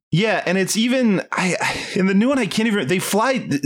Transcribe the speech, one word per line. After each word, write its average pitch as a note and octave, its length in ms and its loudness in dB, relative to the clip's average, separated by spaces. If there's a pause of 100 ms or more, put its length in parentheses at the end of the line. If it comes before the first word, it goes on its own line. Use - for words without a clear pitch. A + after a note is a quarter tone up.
(120)
Yeah, F#3+ 340 0
and F3+ 120 0
it's F#3+ 180 -2
even, A#3 460 2 (100)
I, F3 240 -2 (400)
in F#3+ 120 2
the G3 60 2
new G#3 160 4
one, C#4 80 2
I A#3 100 0
can't A3 200 -2
even, G3+ 200 0
they F3+ 120 0
fly, A3 480 -2 (180)